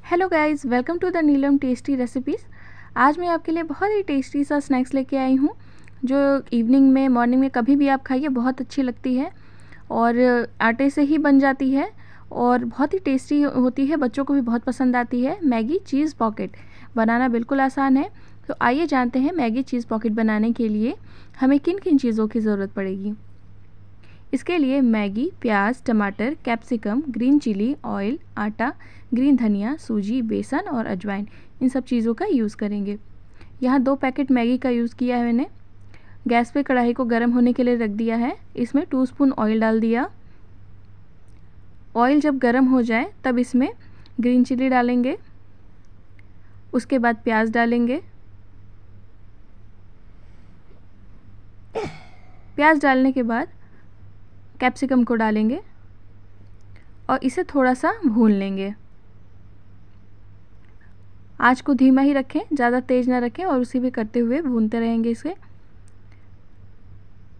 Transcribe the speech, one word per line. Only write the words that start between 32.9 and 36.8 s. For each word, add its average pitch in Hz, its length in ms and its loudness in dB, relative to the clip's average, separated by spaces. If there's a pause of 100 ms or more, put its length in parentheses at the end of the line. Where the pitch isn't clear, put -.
यहाँ 254 200 4
दो 269 120 4
पैकेट 269 360 -2
मैगी 247 280 4
का 254 120 0
यूज़ 233 240 0
किया 247 220 -2
है 240 80 0
मैंने। 240 220 0 (800)
गैस 233 220 2
पे 285 120 0
कढ़ाई 240 300 2